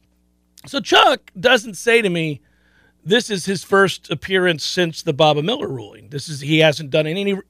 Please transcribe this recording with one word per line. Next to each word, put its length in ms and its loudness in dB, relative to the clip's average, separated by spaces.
So 140 -4
Chuck 580 2
doesn't 360 0
say 280 2
to 80 0
me, 300 -4
"This 260 0
is 160 -6
his 180 -4
first 460 0
appearance 540 -2
since 380 -4
the 100 -2
Baba 300 4
Miller 260 -4
ruling. 420 -14
This 180 -10
is, 120 -10
he 180 0
hasn't 320 2
done 160 2
any, 300 -2